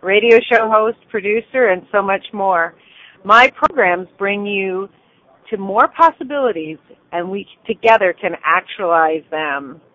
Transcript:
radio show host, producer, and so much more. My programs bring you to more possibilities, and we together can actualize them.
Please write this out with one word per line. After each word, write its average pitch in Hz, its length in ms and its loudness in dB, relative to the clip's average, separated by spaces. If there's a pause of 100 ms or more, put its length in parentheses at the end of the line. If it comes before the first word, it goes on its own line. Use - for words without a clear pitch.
radio 214 360 4 (140)
show 226 180 2
host, 220 280 0 (120)
producer, 220 580 -2
and 180 220 -2
so 202 120 0
much 196 320 -4
more. 190 400 -2 (500)
My 233 320 6
programs 185 520 0 (100)
bring 202 260 -4
you 196 460 -6 (580)
to 220 80 -8
more 208 320 0
possibilities, 254 880 -2 (360)
and 175 180 -6
we 196 160 -10 (200)
together 214 540 2
can 180 120 -4 (120)
actualize 165 840 0
them. 147 500 -8 (140)